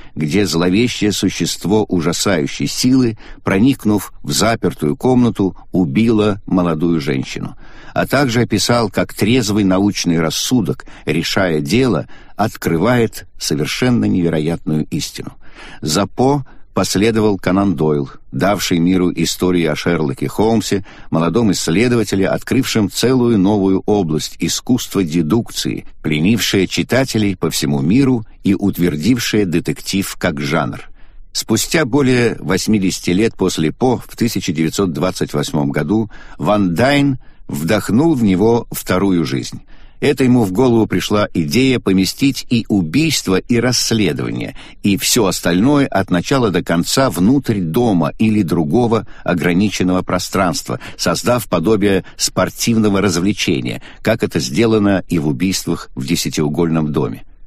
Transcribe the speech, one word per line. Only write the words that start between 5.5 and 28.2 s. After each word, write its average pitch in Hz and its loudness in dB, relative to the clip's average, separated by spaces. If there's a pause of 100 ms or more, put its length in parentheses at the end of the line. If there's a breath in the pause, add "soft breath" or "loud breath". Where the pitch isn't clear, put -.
убило 104 2
молодую 85 0
женщину, - -6 (360 loud breath)
а 85 0
также 123 2
описал, 113 0
как - -2
трезвый 104 2
научный 92 2
рассудок, 98 -2 (200 loud breath)
решая 80 0
дело, 95 0 (300 loud breath)
открывает 107 0 (100)
совершенно 127 0
невероятную 82 0
истину. - -8 (480 loud breath)
За 98 -2
По 135 0 (280 soft breath)
последовал 104 2
Конан 95 2
Дойл, 73 0 (220)
давший 90 0
миру 90 2
истории 87 0
о 76 0
Шерлоке 76 -2
Холмсе, 107 0 (280 loud breath)
молодом 82 2
исследователе, 101 0
открывшем 107 0
целую 120 2
новую 95 2
область 85 0
искусства 98 -2
дедукции, 80 -2 (160 soft breath)
пленившее 92 2
читателей 107 -2
по 82 -2
всему 71 -2
миру 120 2 (180 soft breath)